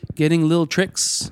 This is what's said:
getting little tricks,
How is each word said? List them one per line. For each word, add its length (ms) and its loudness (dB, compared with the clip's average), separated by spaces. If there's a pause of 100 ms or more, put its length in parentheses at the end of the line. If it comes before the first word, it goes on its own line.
(160)
getting 320 2
little 200 2
tricks, 640 -2